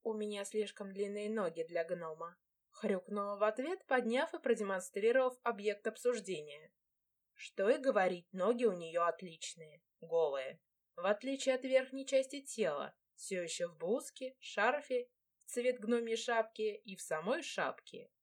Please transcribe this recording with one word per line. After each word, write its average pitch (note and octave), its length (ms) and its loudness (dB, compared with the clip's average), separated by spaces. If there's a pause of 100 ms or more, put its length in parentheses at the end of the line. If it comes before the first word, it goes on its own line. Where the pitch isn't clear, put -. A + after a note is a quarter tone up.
«У A3 100 0
меня G#3 320 -4
слишком G3+ 480 -4
длинные G3+ 360 -4
ноги F3+ 340 -2
для E3+ 200 0
гнома», E3 540 -6 (340)
хрюкнула G3+ 640 -2
в G3+ 60 2
ответ, B3+ 420 0
подняв B3+ 480 2
и F4 60 -8
продемонстрировав A3+ 1040 2
объект G#3 440 0
обсуждения. F3+ 840 -4 (640)
Что - 360 -2
и D4 80 6
говорить, F#3+ 560 2
ноги A3+ 320 2
у G3+ 80 6
нее E3+ 300 -2
отличные, E3 760 -4 (180)
голые. D#3 600 0 (360)
В F3 100 -4
отличие C4 500 2
от B3+ 80 -2
верхней C4 420 2
части C4+ 360 2
тела, D3 520 -2 (220)
все F#3 260 -4
еще E3+ 280 -2
в D#3+ 80 -18
блузке, B3+ 640 -4
шарфе, B3 680 0 (320)
в - 60 -20
цвет B3 340 0
гномьей A3+ 380 0
шапки A3 580 0
и G3 200 -12
в - 60 -14
самой F#3 420 0
шапке. - 680 -6 (140)